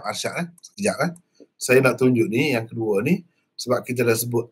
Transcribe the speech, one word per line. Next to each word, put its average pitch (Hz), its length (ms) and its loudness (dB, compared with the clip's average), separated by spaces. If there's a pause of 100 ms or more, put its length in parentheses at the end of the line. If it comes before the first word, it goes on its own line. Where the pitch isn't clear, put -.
Arsyad, - 320 -6
eh. 170 80 -6 (160)
Sekejap, 202 400 -4
eh. 175 80 -2 (480)
Saya 131 240 4
nak 120 160 2
tunjuk 120 320 4
ni, 135 240 0
yang 110 80 -2
kedua 110 400 -2
ni, 165 160 2 (400)
sebab 120 240 -2
kita 120 240 -2
dah 113 80 4
sebut 120 360 -2